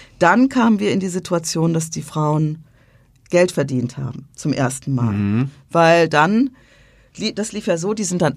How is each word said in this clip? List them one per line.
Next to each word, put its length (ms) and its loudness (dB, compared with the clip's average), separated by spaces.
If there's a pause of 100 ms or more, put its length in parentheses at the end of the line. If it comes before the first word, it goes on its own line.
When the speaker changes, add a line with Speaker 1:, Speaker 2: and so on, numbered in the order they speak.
(200)
Speaker 1:
Dann 280 4
kamen 320 2
wir 140 0
in 80 0
die 80 -4
Situation, 640 -2
dass 160 -2
die 140 -8
Frauen 600 -2 (640)
Geld 220 4
verdient 460 -4
haben, 380 -10
zum 180 -4
ersten 420 -2
Mal. 180 0
Speaker 2:
Mhm. 380 0 (200)
Speaker 1:
Weil 360 4
dann, 440 2 (640)
li-, 160 -6
das 180 -6
lief 160 -8
ja 100 0
so, 160 -4
die 120 -4
sind 160 -2
dann 160 0